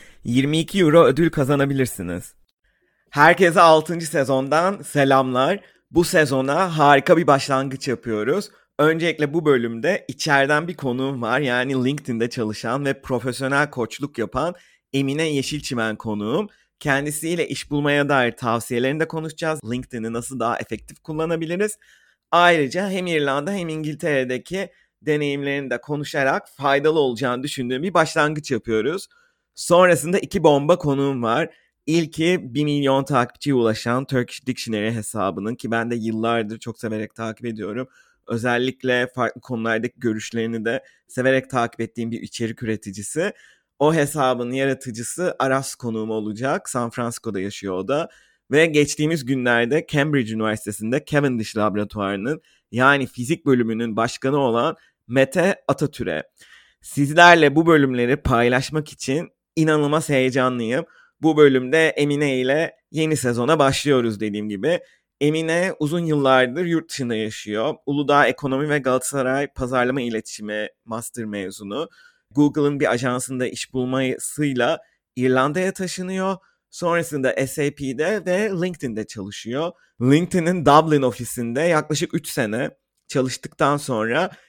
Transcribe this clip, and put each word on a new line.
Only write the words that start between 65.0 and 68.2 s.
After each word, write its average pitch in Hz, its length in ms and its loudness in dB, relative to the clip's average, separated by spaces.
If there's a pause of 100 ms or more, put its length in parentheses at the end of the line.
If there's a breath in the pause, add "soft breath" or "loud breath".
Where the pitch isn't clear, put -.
Emine 160 580 0
uzun 156 220 -2
yıllardır 139 640 2
yurt 165 260 -2
dışında 120 240 -4
yaşıyor. 110 600 -4 (120)
Uludağ 143 400 2